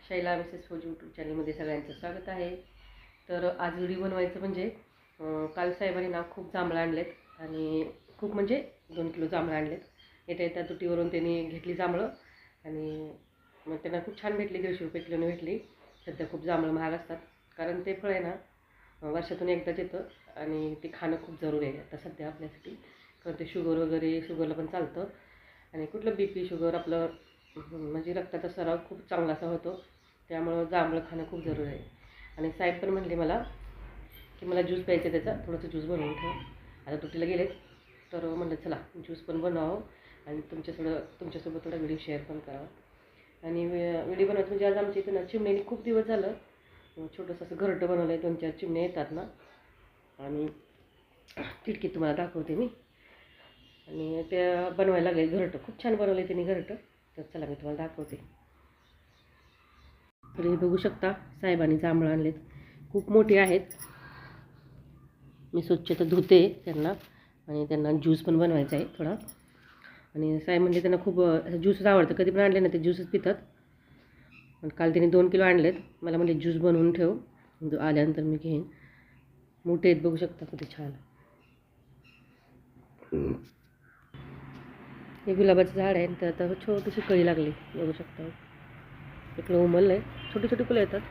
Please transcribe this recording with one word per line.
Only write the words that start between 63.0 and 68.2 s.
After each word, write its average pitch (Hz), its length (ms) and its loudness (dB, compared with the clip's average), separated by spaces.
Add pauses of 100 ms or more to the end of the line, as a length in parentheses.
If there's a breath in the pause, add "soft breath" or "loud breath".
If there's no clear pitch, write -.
मोठे 214 280 8
आहेत. 190 220 6 (1900 loud breath)
मी 170 80 2
स्वच्छ 170 360 2
तर 180 60 4
धुते 175 600 8
त्यांना 156 240 -2 (600 loud breath)
आणि 151 160 -2
त्यांना 151 280 2
ज्यूस 160 300 4